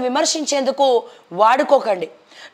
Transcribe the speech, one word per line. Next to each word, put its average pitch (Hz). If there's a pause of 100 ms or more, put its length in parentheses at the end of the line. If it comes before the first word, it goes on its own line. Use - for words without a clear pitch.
విమర్శించేందుకు 269 (360)
వాడుకోకండి. 220 (440)